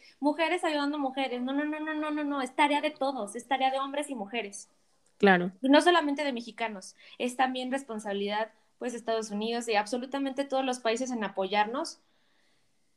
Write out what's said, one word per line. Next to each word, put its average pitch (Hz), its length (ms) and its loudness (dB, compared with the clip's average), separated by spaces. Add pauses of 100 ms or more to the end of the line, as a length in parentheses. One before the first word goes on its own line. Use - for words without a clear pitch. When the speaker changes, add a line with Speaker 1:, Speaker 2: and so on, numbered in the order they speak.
(200)
Speaker 1:
mujeres 320 420 2
ayudando 294 360 0
a - 20 -4
mujeres. 262 400 -2
No, 262 140 -2
no, 294 100 0
no, 302 160 -4
no, 311 140 -4
no, 302 160 -2
no, 302 140 -2
no, 285 180 -2
es 262 120 -6
tarea 294 280 4
de 302 80 0
todos, 262 440 -4
es 240 140 -10
tarea 262 220 2
de 269 80 0
hombres 285 320 -4
y 277 40 -6
mujeres. 208 540 -8 (480)
Speaker 2:
Claro. 185 360 6 (100)
Speaker 1:
Y 262 80 2
no 294 100 10
solamente 302 420 4
de 277 120 -2
mexicanos, 226 640 -8 (220)
es 247 180 -4
también 254 360 0
responsabilidad, 214 800 -4 (280)
pues, 247 140 -6
de 240 60 -8
Estados 220 320 -2
Unidos, 226 340 -2
de 233 140 2
absolutamente 269 680 -2
todos 269 220 0
los 247 140 -2
países 247 300 0
en 226 140 -2
apoyarnos. 208 760 -2 (1000)